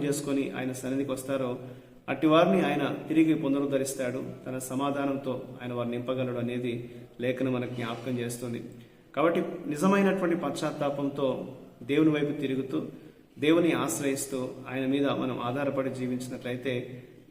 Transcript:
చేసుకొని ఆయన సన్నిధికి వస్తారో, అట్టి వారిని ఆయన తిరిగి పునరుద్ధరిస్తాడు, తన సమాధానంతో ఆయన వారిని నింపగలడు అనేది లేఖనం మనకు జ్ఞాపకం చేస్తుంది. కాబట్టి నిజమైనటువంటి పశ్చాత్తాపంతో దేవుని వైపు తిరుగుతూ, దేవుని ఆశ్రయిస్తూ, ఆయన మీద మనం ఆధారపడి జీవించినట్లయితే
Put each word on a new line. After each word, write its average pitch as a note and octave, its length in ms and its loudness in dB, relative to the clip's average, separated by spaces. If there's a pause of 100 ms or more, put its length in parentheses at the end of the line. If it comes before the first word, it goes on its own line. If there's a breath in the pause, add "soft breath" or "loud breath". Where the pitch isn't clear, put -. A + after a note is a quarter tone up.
చేసుకొని C#3 480 0
ఆయన B2+ 200 -4
సన్నిధికి C3+ 400 -2
వస్తారో, C3 400 -2 (580 loud breath)
అట్టి C#3 180 2
వారిని F3 340 8
ఆయన C#3+ 220 2 (240)
తిరిగి D#3 280 4
పునరుద్ధరిస్తాడు, C3+ 840 0 (240)
తన C3 120 -6
సమాధానంతో C3+ 760 -2 (280)
ఆయన B2 120 -6
వారిని A#2+ 240 -2
నింపగలడు B2 420 -2
అనేది A#2+ 340 -2 (480 loud breath)
లేఖనం B2+ 320 2
మనకు A#2+ 200 -2
జ్ఞాపకం A#2+ 460 -4
చేస్తుంది. A#2+ 420 -4 (540 loud breath)
కాబట్టి E3+ 260 4 (260)
నిజమైనటువంటి F3+ 680 4
పశ్చాత్తాపంతో C#3+ 920 -2 (560)
దేవుని D3+ 260 6
వైపు C#3+ 320 2
తిరుగుతూ, C3 380 -2 (600 loud breath)
దేవుని D#3+ 320 6
ఆశ్రయిస్తూ, C3+ 680 0 (300)
ఆయన C3 160 -2
మీద C#3 220 2
మనం B2 320 0
ఆధారపడి C3 500 0
జీవించినట్లయితే B2 840 -4 (580)